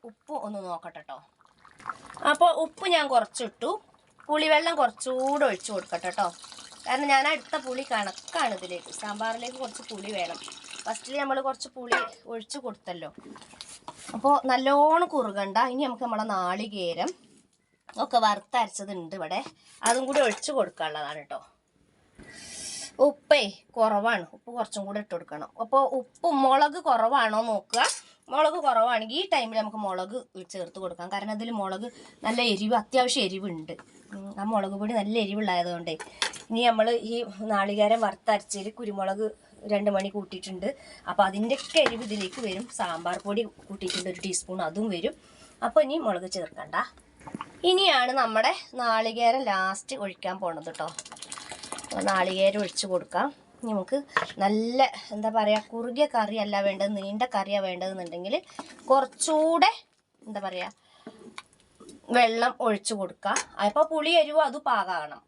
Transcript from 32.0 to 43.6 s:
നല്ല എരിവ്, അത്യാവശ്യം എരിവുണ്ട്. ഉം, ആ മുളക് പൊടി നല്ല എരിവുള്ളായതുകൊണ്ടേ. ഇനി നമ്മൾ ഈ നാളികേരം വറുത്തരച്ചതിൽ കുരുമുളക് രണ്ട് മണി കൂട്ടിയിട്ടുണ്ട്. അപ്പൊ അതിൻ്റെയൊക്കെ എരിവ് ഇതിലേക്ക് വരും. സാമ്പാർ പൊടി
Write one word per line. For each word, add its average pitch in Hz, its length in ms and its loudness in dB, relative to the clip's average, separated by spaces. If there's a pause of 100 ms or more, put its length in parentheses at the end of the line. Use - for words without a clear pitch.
നല്ല 233 140 0 (140)
എരിവ്, 214 280 2
അത്യാവശ്യം 254 460 2
എരിവുണ്ട്. 180 460 -6 (420)
ഉം, 196 120 -12 (120)
ആ 196 120 -4
മുളക് 196 300 0
പൊടി 220 180 -2
നല്ല 208 160 -2 (100)
എരിവുള്ളായതുകൊണ്ടേ. 175 680 -2 (540)
ഇനി 226 200 0
നമ്മൾ 220 180 4 (240)
ഈ 233 40 -2 (380)
നാളികേരം 208 520 4
വറുത്തരച്ചതിൽ 208 760 -2
കുരുമുളക് 202 460 -2 (480)
രണ്ട് 202 220 2
മണി 196 200 0
കൂട്ടിയിട്ടുണ്ട്. 190 540 -6 (420)
അപ്പൊ - 180 2
അതിൻ്റെയൊക്കെ 240 560 0
എരിവ് 233 220 -2
ഇതിലേക്ക് 202 400 -6
വരും. 196 200 -6 (120)
സാമ്പാർ 175 380 -4 (100)
പൊടി 208 160 0 (260)